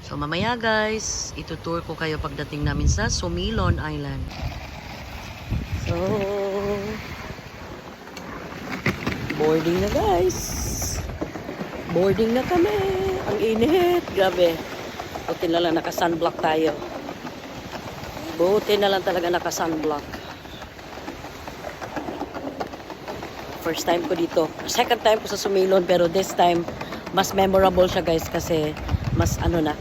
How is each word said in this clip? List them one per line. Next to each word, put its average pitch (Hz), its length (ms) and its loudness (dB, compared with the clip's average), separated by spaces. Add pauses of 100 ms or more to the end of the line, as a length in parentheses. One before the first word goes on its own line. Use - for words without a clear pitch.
So, - 80 -10
mamaya, 165 400 0
guys, 220 800 0
itutour 165 560 -4
ko 156 80 -6
kayo 156 240 -2
pagdating 147 480 -4
namin 143 160 0
sa 208 240 4
Sumilon 180 720 0
Island. 143 400 -4 (1700)
So, 170 80 2 (3500)
boarding 160 400 4
na, 208 80 2
guys. 370 480 4 (1600)
Boarding 202 400 4
na 262 80 0
kami. 381 640 2 (200)
Ang 208 120 0
init. 339 600 4 (160)
Grabe. 180 400 4 (720)
Buti 170 200 -2
na 170 120 4
lang 165 160 2
naka-sunblock 165 640 0
tayo. 156 320 2 (1700)
Buti 208 400 4
na 202 80 4
lang 190 160 0
talaga 175 240 0
naka-sunblock. 160 760 0 (3500)
First 160 240 -2
time 170 240 2
ko 185 80 2
dito. 165 320 2 (160)
Second 240 400 2
time 220 160 6
ko - 80 -10
sa 202 80 -2
Sumilon, 190 480 4
pero 175 240 6
this 190 240 0
time, 175 320 6 (480)
mas 190 200 2
memorable 190 520 6
siya, 180 160 2
guys, 160 240 2
kasi 156 480 0 (400)
mas - 280 2
ano 170 200 4
na 151 200 2